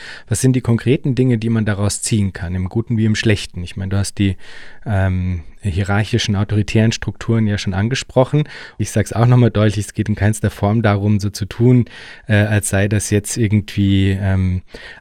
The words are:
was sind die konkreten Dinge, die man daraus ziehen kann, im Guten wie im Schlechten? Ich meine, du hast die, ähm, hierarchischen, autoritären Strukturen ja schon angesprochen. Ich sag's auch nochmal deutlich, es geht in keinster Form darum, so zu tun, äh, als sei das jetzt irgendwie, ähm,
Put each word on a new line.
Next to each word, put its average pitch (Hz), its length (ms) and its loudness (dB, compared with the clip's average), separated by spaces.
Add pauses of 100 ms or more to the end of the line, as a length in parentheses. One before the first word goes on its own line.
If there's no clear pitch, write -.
(280)
was - 120 -2
sind 131 140 4
die 127 60 0
konkreten 120 560 0
Dinge, 127 220 2
die 113 120 -2
man 110 140 0
daraus 101 360 -2
ziehen 101 320 0
kann, 87 220 -8
im 92 140 -4
Guten 113 280 -4
wie 110 100 2
im 107 100 2
Schlechten? - 480 -2
Ich - 120 -12
meine, 95 140 -6
du 98 80 0
hast - 200 -4
die, 98 180 2 (480)
ähm, 92 580 0 (280)
hierarchischen, 101 680 0
autoritären 107 560 2
Strukturen 110 560 -2
ja 101 100 0
schon 98 160 -4
angesprochen. 127 720 0 (300)
Ich 104 140 -4
sag's 104 200 0
auch 117 140 2
nochmal 123 240 6
deutlich, 104 360 0
es - 80 -16
geht 101 140 -2
in 107 60 0
keinster 104 360 0
Form 104 300 0
darum, 104 380 2
so 101 120 -2
zu - 140 -8
tun, 123 420 4 (420)
äh, 107 80 4
als 104 320 2
sei 98 180 2
das 104 240 0
jetzt 104 260 0
irgendwie, 98 720 2
ähm, 95 520 0 (380)